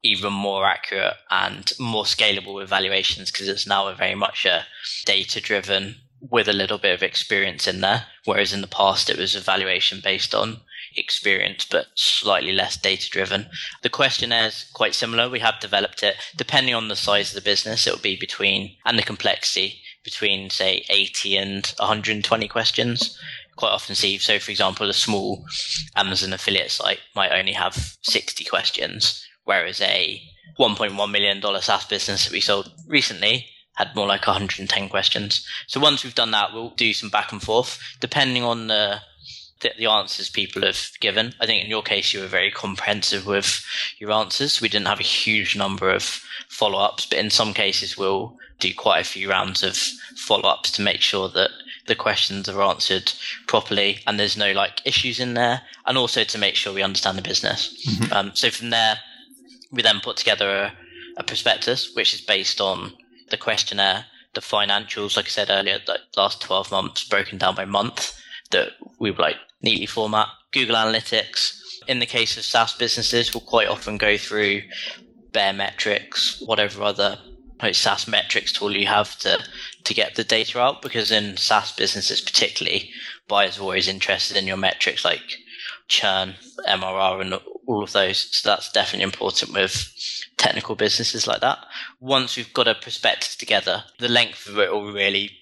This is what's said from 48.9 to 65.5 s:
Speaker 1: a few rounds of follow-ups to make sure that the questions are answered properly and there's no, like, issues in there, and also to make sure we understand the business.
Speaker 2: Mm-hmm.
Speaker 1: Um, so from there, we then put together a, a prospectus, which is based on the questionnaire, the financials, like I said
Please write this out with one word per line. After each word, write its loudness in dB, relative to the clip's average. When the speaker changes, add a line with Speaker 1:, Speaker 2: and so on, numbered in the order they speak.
Speaker 1:
a -4
few -6
rounds 0
of 0
follow-ups 0
to -2
make 0
sure 0
that 2
the 2
questions 0
are -2
answered 2
properly 2
and 0
there's 2
no, 2
like, 0
issues 0
in -2
there, 2
and 2
also 2
to -4
make 2
sure -2
we 0
understand 0
the -6
business. -2
Speaker 2:
Mm-hmm. 0
Speaker 1:
Um, 0
so 2
from -8
there, 4
we -2
then 4
put -4
together 2
a, 0
a -8
prospectus, 0
which 2
is -6
based 0
on -2
the -2
questionnaire, 0
the -4
financials, 0
like 0
I -8
said 0